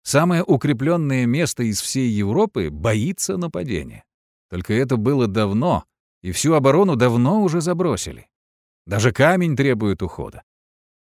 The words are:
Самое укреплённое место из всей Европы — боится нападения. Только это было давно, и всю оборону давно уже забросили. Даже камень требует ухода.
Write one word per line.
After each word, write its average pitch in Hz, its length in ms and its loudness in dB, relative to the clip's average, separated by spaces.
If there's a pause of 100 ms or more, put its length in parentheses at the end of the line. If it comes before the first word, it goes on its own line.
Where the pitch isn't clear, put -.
Самое 170 420 2
укреплённое 139 800 0
место 127 380 -2
из 107 180 -2
всей 131 280 -2
Европы — 104 600 0
боится 110 680 -2
нападения. 143 680 -6 (440)
Только 90 240 -6
это 127 240 0
было 123 300 0
давно, 107 580 0 (400)
и 92 60 -6
всю 151 240 0
оборону 147 400 4
давно 123 480 2
уже 170 180 0
забросили. 156 640 -4 (600)
Даже 104 240 2
камень 165 440 2
требует 113 460 0
ухода. - 400 -10 (600)